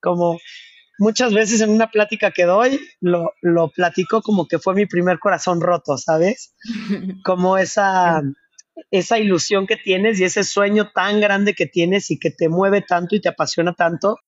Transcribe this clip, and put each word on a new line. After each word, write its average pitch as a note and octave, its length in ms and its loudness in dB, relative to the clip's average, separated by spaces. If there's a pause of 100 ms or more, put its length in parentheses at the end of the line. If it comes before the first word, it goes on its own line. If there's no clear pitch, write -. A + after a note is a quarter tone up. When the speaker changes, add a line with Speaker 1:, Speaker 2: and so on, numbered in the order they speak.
Speaker 1:
Como F3 360 0 (600)
muchas A3 340 0
veces G#3+ 280 2
en G#3+ 100 2
una A3 180 2
plática G#3+ 420 0
que F3+ 140 0
doy, A#3+ 340 2 (220)
lo, F3 400 -2
lo E3+ 280 2
platico F#3 520 -2
como G3 260 0
que D#3+ 120 -2
fue F#3+ 160 -2
mi G#3 100 2
primer F3+ 340 0
corazón F3+ 400 0
roto, E3 380 0
¿sabes? E3+ 560 -2 (100)
Speaker 2:
<laughs> G3+ 640 -8
Speaker 1:
Como F#3 320 0
esa, F#3 640 2
Speaker 2:
Sí. - 720 -12
Speaker 1:
esa G3 260 0
ilusión G3 480 0
que A3 120 -2
tienes G3 420 0
y F#3 60 4
ese F#3+ 180 0
sueño G3+ 500 0
tan G3+ 260 0
grande G3+ 360 2
que E3+ 100 -2
tienes F3+ 460 0
y D3+ 80 -4
que E3 100 -2
te D#3+ 180 -2
mueve G3 340 2
tanto F3+ 340 -2
y G#3 60 0
te F3+ 80 0
apasiona E3 440 -2
tanto F3 440 -2 (100)